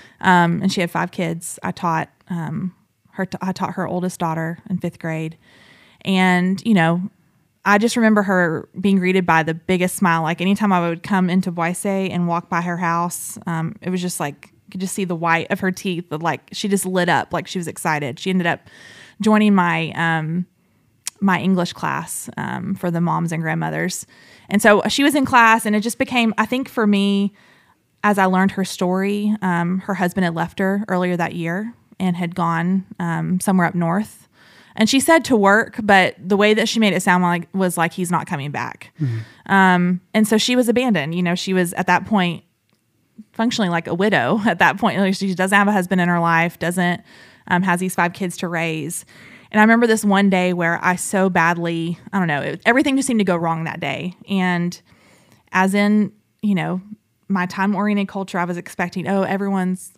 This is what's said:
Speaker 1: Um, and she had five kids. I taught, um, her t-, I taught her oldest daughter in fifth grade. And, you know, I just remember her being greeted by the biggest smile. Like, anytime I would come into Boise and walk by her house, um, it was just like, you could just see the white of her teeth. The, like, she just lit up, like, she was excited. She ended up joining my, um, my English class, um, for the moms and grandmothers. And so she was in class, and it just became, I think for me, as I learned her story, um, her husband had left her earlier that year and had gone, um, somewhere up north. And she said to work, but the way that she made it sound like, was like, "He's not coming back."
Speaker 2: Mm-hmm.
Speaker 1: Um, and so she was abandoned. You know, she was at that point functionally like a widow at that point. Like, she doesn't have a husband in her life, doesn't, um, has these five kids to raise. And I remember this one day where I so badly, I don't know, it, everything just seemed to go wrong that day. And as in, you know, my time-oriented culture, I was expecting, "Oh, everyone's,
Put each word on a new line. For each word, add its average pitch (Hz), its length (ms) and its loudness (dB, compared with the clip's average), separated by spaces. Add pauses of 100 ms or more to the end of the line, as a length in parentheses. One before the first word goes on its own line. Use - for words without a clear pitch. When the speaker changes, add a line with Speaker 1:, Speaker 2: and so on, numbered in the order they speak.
(200)
Speaker 1:
Um, 175 420 4
and 190 80 0
she 185 120 -4
had 170 100 -2
five 170 200 -4
kids. 165 520 -8
I - 80 -6
taught, 165 380 -4 (200)
um, 170 440 -6 (380)
her 190 140 -6
t-, - 160 -12
I 185 120 -4
taught 180 220 -6
her 185 120 -4
oldest 180 320 -4
daughter 165 380 -4 (120)
in 180 100 -2
fifth 170 200 -8
grade. 160 380 -8 (680)
And, 185 640 2
you 226 80 4
know, 170 360 2 (540)
I 208 140 4
just 233 180 2
remember 220 280 4
her 175 440 0 (140)
being 196 160 4
greeted 185 280 2
by 160 180 4
the 160 100 -2
biggest 180 420 -2
smile. 165 280 2
Like, 170 180 -4
anytime 202 320 0
I 170 160 2
would 165 140 -6
come 185 260 0
into 185 220 0
Boise 180 600 -4
and 175 160 -2
walk 170 220 -4
by 170 120 -2
her 175 160 -4
house, 170 720 -4
um, 165 340 -6
it - 80 -8
was 185 120 -4
just 180 180 -6
like, 147 300 -10 (180)
you - 40 -20
could 185 100 -8
just 190 140 -6
see 196 100 -2
the 175 100 -4
white 165 360 0
of 196 80 -4
her 185 120 -2
teeth. 175 380 -6
The, 151 80 -6
like, 160 240 -4 (100)
she - 160 -8
just 190 200 0
lit 180 200 0
up, 151 260 0
like, 175 140 -4
she 185 120 -8
was 170 80 -8
excited. 147 520 -4
She 190 120 -4
ended 180 160 0
up - 140 -2 (600)
joining 214 320 4
my, 170 380 0
um, 165 560 -2 (720)
my 190 180 2
English 180 340 0
class, - 640 -8
um, - 380 -6
for 180 160 -6
the 170 80 -2
moms 165 320 -2
and 165 100 -6
grandmothers. 160 640 -4 (440)
And 202 120 0
so 208 260 6
she 277 160 0
was 285 120 4
in 277 100 2
class, 233 420 6
and 208 80 2
it 214 60 2
just 226 180 -4
became, 247 380 0
I 214 80 2
think 247 220 -4
for 226 200 -2
me, 202 440 2 (720)
as 208 140 2
I 190 80 4
learned 185 260 2
her 185 140 -4
story, 202 760 -2
um, 175 400 -2
her 196 140 -6
husband 180 300 0
had 165 100 -2
left 165 240 -6
her 196 280 0
earlier 180 280 0
that 170 200 -4
year 175 380 -6 (260)
and 185 180 -2
had 175 180 -6
gone, 175 500 0 (140)
um, 165 400 -2
somewhere 185 280 2
up - 80 -2
north. 175 520 -4 (480)
And 220 140 2
she 269 100 2
said 330 260 4
to 247 120 2
work, 202 440 4
but 196 360 4
the 190 180 -2
way 208 180 4
that 220 140 2
she 226 120 -2
made 208 140 4
it 180 80 0
sound 180 220 4
like, 175 300 -2
was 190 240 -2
like, 170 160 0
"He's 175 180 -4
not 170 160 -2
coming 143 240 -6
back." - 400 -10 (100)
Speaker 2:
Mm-hmm. 113 520 -6
Speaker 1:
Um, 180 480 4 (120)
and 214 140 4
so 220 100 4
she 247 200 2
was 240 100 4
abandoned. 208 480 2
You 180 80 0
know, 175 120 2
she 190 180 -4
was 180 200 2
at 180 140 -4
that 180 180 2
point 180 380 0 (880)
functionally 226 380 -2
like 165 180 -2
a - 60 -4
widow 180 520 2
at 220 140 0
that 147 180 4
point. 180 220 0
Like, 190 160 2
she 190 180 -4
doesn't 190 240 2
have 202 120 4
a - 20 2
husband 185 300 2
in 175 80 2
her 175 100 2
life, 170 400 0
doesn't, 175 420 -2 (460)
um, 180 160 2
has 175 160 2
these 185 160 -4
five 175 160 0
kids 175 260 -8
to 175 120 -6
raise. 165 560 -6 (460)
And 214 100 4
I - 20 8
remember 233 240 6
this 220 160 2
one 196 260 4
day 180 220 2
where 170 320 0
I 180 140 2
so 190 320 0
badly, 170 680 0 (140)
I 196 80 -2
don't 175 80 0
know, 147 140 -2
it, 151 240 -6
everything 269 320 2
just 269 100 -2
seemed 226 140 0
to 185 40 2
go 180 120 0
wrong 165 260 -2
that 165 160 -8
day. 160 340 -6 (140)
And 180 500 -2 (760)
as 190 200 2
in, 208 380 2 (300)
you 202 140 0
know, 170 260 -4 (460)
my 185 200 0
time-oriented 202 600 0
culture, 196 300 -8
I 175 80 -2
was 175 120 -4
expecting, 175 500 -8
"Oh, 190 160 0
everyone's, 190 760 -4